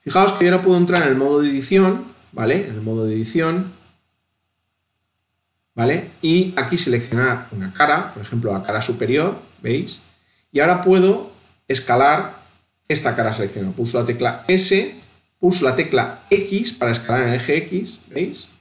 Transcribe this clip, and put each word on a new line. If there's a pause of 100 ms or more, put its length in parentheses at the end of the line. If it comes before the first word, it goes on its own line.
Fijaos
que
yo
ahora
puedo
entrar
en
el
modo
de
edición, (260)
¿vale?
En
el
modo
de
edición, (2000)
¿vale? (120)
Y
aquí
seleccionar
una
cara,
por
ejemplo
la
cara
superior, (200)
¿veis? (500)
Y
ahora
puedo (340)
escalar (500)
esta
cara
seleccionada.
Pulso
la
tecla
S, (460)
pulso
la
tecla
X
para
escalar
en
el
eje
X, (100)
¿veis? (120)